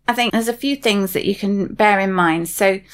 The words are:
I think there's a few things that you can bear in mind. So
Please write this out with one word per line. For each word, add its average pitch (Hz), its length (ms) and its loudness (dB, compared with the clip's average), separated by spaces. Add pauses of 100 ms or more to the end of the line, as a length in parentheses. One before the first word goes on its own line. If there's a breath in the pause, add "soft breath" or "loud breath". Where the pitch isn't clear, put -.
I 240 60 2
think 240 180 -2
there's 220 160 0
a 233 60 0
few 277 220 -4
things 202 380 0
that - 120 -2
you 196 100 0
can 202 400 -2
bear 208 240 4
in 196 120 0
mind. 170 380 0
So 196 300 0 (140 loud breath)